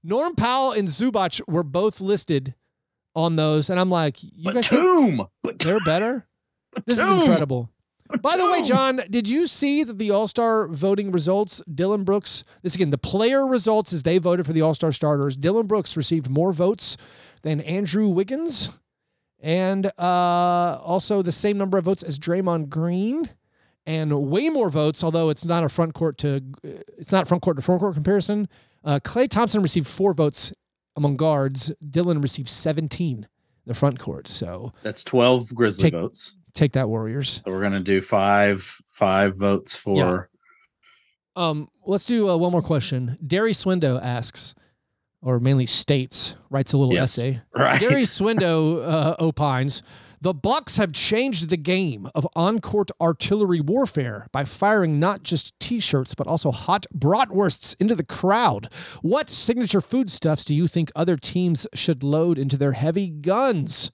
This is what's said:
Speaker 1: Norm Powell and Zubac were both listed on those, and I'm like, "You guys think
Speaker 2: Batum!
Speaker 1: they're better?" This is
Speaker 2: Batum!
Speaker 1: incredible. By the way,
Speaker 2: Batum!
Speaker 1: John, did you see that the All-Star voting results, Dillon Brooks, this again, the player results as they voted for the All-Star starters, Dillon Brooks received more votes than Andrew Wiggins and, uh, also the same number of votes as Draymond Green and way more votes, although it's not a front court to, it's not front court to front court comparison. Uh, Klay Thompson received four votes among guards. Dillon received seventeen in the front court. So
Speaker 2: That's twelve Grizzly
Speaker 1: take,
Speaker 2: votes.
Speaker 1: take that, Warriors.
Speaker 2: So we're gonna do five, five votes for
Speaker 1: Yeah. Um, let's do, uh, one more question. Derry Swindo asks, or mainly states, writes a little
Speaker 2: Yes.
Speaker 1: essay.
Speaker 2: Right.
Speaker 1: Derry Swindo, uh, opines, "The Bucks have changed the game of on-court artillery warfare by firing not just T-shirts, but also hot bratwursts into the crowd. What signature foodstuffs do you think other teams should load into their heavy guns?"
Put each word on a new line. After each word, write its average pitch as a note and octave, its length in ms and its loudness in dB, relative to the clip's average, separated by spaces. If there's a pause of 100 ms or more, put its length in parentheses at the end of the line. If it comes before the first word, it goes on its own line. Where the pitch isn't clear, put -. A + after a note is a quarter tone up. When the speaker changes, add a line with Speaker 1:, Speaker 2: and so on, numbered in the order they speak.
Speaker 1:
Norm C4+ 320 -2
Powell B3+ 360 2
and G#3 140 0
Zubac G3+ 600 0
were E3+ 160 0
both F3+ 360 -2
listed D#3+ 540 -2 (640)
on E3 200 0
those, D#3 340 2
and F3+ 100 0
I'm F#3 100 2
like, D#3+ 320 0
"You F3 300 -8
guys A#3+ 160 0
think C#4+ 140 4
Speaker 2:
Batum! B3+ 440 4 (320)
Speaker 1:
they're F#3+ 220 2
better?" G3 480 -2 (580)
This A#3+ 120 2
is D#4 60 2
Speaker 2:
Batum! F#4+ 180 4
Speaker 1:
incredible. C#3 480 2 (500)
By E4 160 2
the F#4 80 2
way, F4 160 2
Speaker 2:
Batum! D#4+ 60 -2
Speaker 1:
John, C4 420 2
did G#3 200 0
you D#4 180 0
see C#4+ 380 0
that A3 140 -8
the G#3+ 120 -2
All-Star A3 580 2
voting G3 420 0
results, F#3 520 0 (100)
Dillon G3 320 0
Brooks, G3 400 -2 (180)
this F3+ 120 -2
again, E3+ 160 0
the C#3 80 0
player B3+ 480 2
results A3 460 2
as D3+ 100 -4
they F3 160 2
voted F3 280 2
for D#3 60 -2
the D#3+ 100 2
All-Star D#3 300 2
starters, C#3+ 440 0
Dillon G3 300 0
Brooks G3+ 300 0
received D3+ 320 -2
more E3 240 2
votes F3+ 440 0 (460)
than D3+ 200 -2
Andrew F#3+ 460 0
Wiggins B3+ 600 -2 (720)
and, F#3 460 0 (120)
uh, F3 840 2
also F#3 380 0
the F3 100 -2
same G#3 240 0
number G3 220 0
of E3+ 80 0
votes F#3+ 160 0
as C#3+ 160 -6
Draymond E3+ 500 -2
Green F#3 640 -2 (560)
and D3+ 420 -2
way A3 200 2
more B3 220 0
votes, D3+ 340 0
although E3 240 2
it's D3+ 160 -2
not E3+ 180 0
a D3+ 60 0
front E3 260 -2
court D#3 240 -2
to, C#3 240 -2 (200)
it's - 500 -10
not F3+ 160 2
front F3+ 140 2
court E3 140 2
to C3 60 -6
front F3+ 180 2
court F#3+ 140 0
comparison. G3+ 540 0 (340)
Uh, D3 200 0
Klay B3 260 0
Thompson G#3+ 340 2
received D#3 240 0
four F#3+ 280 0
votes D3 380 0 (440)
among C#3+ 200 0
guards. C3+ 540 0 (200)
Dillon E3 320 0
received C3+ 260 -4
seventeen D#3 720 -2
in G2+ 80 -14 (400)
the A#2+ 80 -4
front C#3 240 2
court. C#2 300 -10
So F#2 440 -8 (100)
Speaker 2:
That's G#2+ 220 -8
twelve B2 500 4
Grizzly A2+ 360 2
Speaker 1:
take, - 40 -8
Speaker 2:
votes. - 400 -8 (200)
Speaker 1:
take D3 180 2
that, C3 160 -2
Warriors. A2+ 560 -4
Speaker 2:
So G2 60 -6
we're F#2 100 -4
gonna G2 200 0
do F#2+ 200 2
five, G2+ 840 2
five F#2+ 500 2
votes G2 400 0
for G2 200 -2
Speaker 1:
Yeah. F#2 240 2 (1160)
Um, D#3 320 -2 (160)
let's G3 220 -2
do, A3+ 220 2
uh, F3 80 2
one F3+ 160 2
more E3+ 100 2
question. B2+ 640 -2
Derry G3+ 260 2
Swindo D#3+ 500 0
asks, B2 520 -6 (640)
or B2+ 200 0
mainly C3 260 2
states, - 720 -2 (140)
writes C3+ 220 -2
a C#3+ 60 2
little B2+ 160 4
Speaker 2:
Yes. - 240 0
Speaker 1:
essay. B2 220 -4 (140)
Speaker 2:
Right. B2+ 260 2
Speaker 1:
Derry C4 220 4
Swindo, E3+ 840 2
uh, D#3+ 320 0
opines, C#3+ 640 0 (380)
"The F3+ 120 0
Bucks A3+ 440 -2
have F#3 160 0
changed G#3 560 -2
the F3 80 0
game D#3 580 -2
of C#3+ 120 0 (100)
on-court G3+ 540 0 (100)
artillery F3 600 2
warfare D3 720 -2
by C#3 120 -2
firing F3+ 560 2
not F#3+ 220 0
just - 360 -4
T-shirts, D3 560 -2
but C#3 140 -6
also D#3+ 240 0
hot F#3 340 -2 (100)
bratwursts F#3+ 840 2
into G#3+ 160 2
the D#3 80 -4
crowd. F#3+ 640 0 (340)
What C4+ 260 0
signature A3+ 520 0
foodstuffs F#3+ 640 -2
do D3 100 0
you E3 140 2
think E3 260 -2
other E3 220 0
teams F3 580 -2
should C#3+ 300 -2
load D#3 340 2
into C#3 180 0
their C#3 160 2
heavy E3 360 0
guns?" F3 840 0